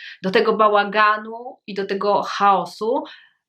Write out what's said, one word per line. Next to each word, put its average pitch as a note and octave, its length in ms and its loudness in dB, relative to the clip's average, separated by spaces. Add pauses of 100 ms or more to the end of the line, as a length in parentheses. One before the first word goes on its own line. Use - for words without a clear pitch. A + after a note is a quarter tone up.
(240)
do F#3 80 -4
tego G#3+ 260 2
bałaganu G#3+ 1000 0 (100)
i G#3 60 -10
do G3 120 -4
tego G3 360 0
chaosu, G3+ 800 0 (460)